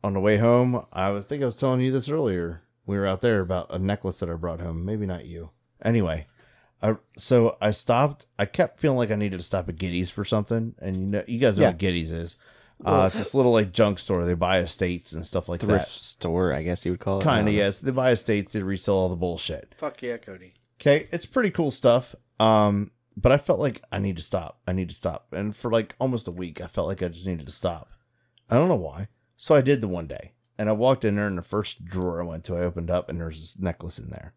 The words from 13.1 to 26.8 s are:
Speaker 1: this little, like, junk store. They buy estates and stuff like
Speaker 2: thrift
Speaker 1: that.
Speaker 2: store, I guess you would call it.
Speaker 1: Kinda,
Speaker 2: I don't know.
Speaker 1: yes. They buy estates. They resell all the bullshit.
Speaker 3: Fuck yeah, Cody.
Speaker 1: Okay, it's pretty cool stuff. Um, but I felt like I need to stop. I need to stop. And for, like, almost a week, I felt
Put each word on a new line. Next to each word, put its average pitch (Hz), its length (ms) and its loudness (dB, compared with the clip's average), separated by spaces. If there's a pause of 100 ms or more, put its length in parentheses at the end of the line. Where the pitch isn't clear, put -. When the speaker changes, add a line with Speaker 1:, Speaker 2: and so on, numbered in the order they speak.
Speaker 1:
this - 160 -4
little, 127 180 4
like, 104 220 4
junk 104 260 4
store. 90 260 0
They 87 100 2
buy 87 240 2
estates 87 520 -4
and 80 140 -8
stuff - 240 -4
like 87 120 -4
Speaker 2:
thrift 101 240 2
Speaker 1:
that. - 60 -14
Speaker 2:
store, 87 640 -2
I 76 100 -2
guess 87 220 -4
you 90 60 0
would 90 80 -4
call 98 200 -2
it. 95 40 -2
Speaker 1:
Kinda, 143 100 4
Speaker 2:
I 113 40 4
don't 104 80 2
know. 107 60 2
Speaker 1:
yes. 101 280 0
They 135 120 -4
buy 127 200 2
estates. 104 420 0
They 107 80 -2
resell 98 340 0
all 92 140 2
the 90 60 -2
bullshit. - 640 -6
Speaker 3:
Fuck - 260 -10
yeah, 120 140 -6
Cody. 92 360 -20 (260)
Speaker 1:
Okay, 143 320 4
it's 170 140 -6
pretty 233 240 0
cool 151 220 -2
stuff. 123 420 4 (260)
Um, 104 520 6 (260)
but 120 140 4
I 143 60 8
felt 143 220 2
like 139 220 -2 (100)
I 98 60 -4
need 98 200 -2
to 87 60 -10
stop. - 440 -6
I 92 60 -2
need 92 160 -2
to 82 60 -14
stop. - 360 -6
And 101 240 -6
for, 117 160 -4
like, 110 280 0
almost 127 280 -2
a 90 40 -8
week, 87 300 -10
I 85 60 -10
felt 82 200 -4